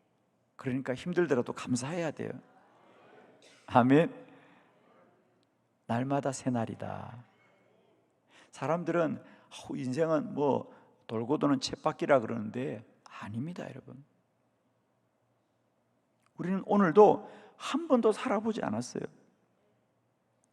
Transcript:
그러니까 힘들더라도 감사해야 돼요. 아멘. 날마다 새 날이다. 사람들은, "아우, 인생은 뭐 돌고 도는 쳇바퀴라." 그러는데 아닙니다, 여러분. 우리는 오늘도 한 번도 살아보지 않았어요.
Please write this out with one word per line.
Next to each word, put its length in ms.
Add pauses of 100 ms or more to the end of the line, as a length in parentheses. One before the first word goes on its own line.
(580)
그러니까 360
힘들더라도 600
감사해야 580
돼요. 200 (1400)
아멘. 460 (1700)
날마다 440
새 180
날이다. 720 (1300)
사람들은, 720 (260)
"아우, 280
인생은 560
뭐 400 (340)
돌고 300
도는 240
쳇바퀴라." 580
그러는데 640 (380)
아닙니다, 480
여러분. 340 (2250)
우리는 280
오늘도 640 (260)
한 320
번도 240
살아보지 520
않았어요. 400 (1500)